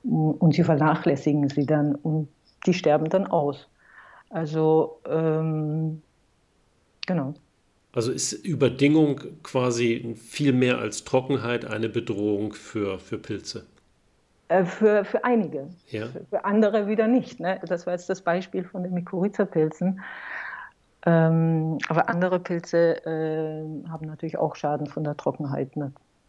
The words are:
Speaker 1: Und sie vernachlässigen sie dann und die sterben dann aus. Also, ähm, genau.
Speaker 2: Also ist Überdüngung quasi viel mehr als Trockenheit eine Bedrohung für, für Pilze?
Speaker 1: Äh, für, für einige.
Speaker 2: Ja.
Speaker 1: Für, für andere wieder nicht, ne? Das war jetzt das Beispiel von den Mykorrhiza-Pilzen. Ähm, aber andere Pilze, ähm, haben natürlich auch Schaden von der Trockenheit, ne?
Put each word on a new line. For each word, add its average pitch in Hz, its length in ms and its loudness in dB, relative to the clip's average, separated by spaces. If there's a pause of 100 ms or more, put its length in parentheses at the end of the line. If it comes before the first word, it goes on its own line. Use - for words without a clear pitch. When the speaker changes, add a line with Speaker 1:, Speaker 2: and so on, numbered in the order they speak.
Speaker 1:
Und 156 500 4
sie 170 100 4
vernachlässigen 151 840 2
sie 139 180 0
dann 147 300 2
und 156 320 -2 (380)
die 185 80 4
sterben 156 360 2
dann 190 160 0
aus. 143 420 -2 (640)
Also, 160 800 2
ähm, 156 920 -2 (1040)
genau. 147 280 -2 (580)
Speaker 2:
Also 120 200 -2
ist - 200 -4
Überdüngung 143 880 2 (220)
quasi 120 760 0
viel - 360 0
mehr 123 260 4
als 110 260 -6
Trockenheit 120 600 -2
eine 110 240 -4
Bedrohung 107 640 -2
für, 98 480 -6
für 107 180 -10
Pilze? - 480 -10 (840)
Speaker 1:
Äh, 180 160 4
für, 208 400 4
für - 200 -2
einige. 170 440 0 (200)
Speaker 2:
Ja. 110 180 -6
Speaker 1:
Für, 127 240 -12
für - 140 -2
andere 208 420 4
wieder 214 220 2
nicht, - 320 0
ne? 185 260 -2
Das 170 200 -4
war 180 80 -2
jetzt 175 140 -8
das 185 140 -4
Beispiel 185 420 -2
von 180 200 -8
den 185 100 -4
Mykorrhiza-Pilzen. 180 1080 0 (1040)
Ähm, 165 720 4 (100)
aber 160 200 2
andere 180 300 0
Pilze, 170 680 0
ähm, 156 840 -4
haben 160 160 -10
natürlich 156 300 -8
auch 156 180 -2
Schaden 147 320 -4
von 156 160 -8
der 147 140 -4
Trockenheit, 139 600 -4
ne? 143 160 -6 (360)